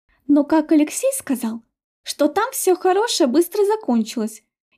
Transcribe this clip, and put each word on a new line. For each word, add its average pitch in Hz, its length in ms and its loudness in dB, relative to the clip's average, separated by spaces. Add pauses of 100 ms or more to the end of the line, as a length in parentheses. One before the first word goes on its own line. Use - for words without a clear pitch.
(260)
Но 285 180 4
как 311 280 2
Алексей 302 420 2
сказал, 233 480 -6 (400)
что - 260 0
там 427 240 -4
всё 359 240 0
хорошее 370 520 0
быстро 339 360 0
закончилось, 233 760 -2 (360)